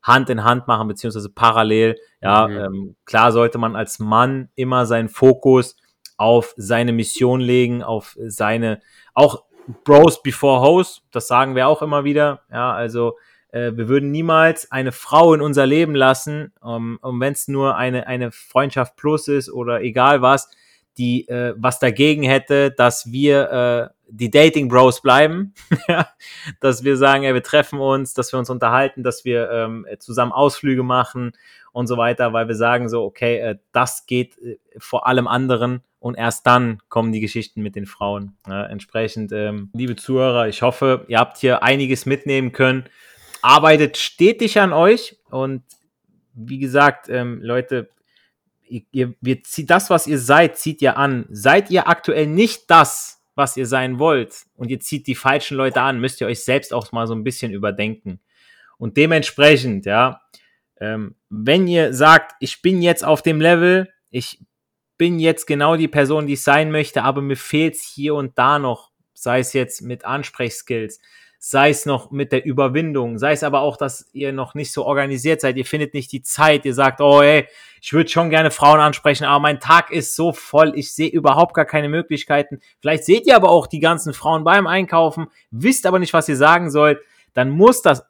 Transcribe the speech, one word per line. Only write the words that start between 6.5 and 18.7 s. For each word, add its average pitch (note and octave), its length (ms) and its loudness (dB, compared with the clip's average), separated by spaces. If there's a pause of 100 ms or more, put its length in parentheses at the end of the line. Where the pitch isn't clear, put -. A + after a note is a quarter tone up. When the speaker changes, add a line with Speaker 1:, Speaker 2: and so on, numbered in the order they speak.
Speaker 1:
seine A#2 340 -2
Mission B2 480 -2
legen, B2 420 0
auf A2 320 -10 (120)
seine, A2 540 -4 (340)
auch - 300 2 (400)
Bros D3 380 6
before C3+ 380 0
Hoes, E3+ 400 2 (100)
das - 160 -8
sagen C3 300 0
wir C3 120 2
auch D3+ 120 2
immer D3 240 -2
wieder. C#3+ 380 -2 (100)
Ja, A#2+ 220 -4
also, A#2 420 -4 (340)
äh, A#2+ 240 -6
wir A2+ 140 -6
würden C#3 220 0
niemals D#3+ 600 0
eine C3 220 -4
Frau D#3+ 400 4
in D#3 80 4
unser C#3+ 240 0
Leben D3+ 300 0
lassen, C#3+ 580 -2 (100)
ähm, A#2 380 -10
und B2+ 200 -8
wenn's C#3 280 -6
nur C#3 300 -2
eine, B2+ 280 -4
eine B2 240 -6
Freundschaft - 680 -4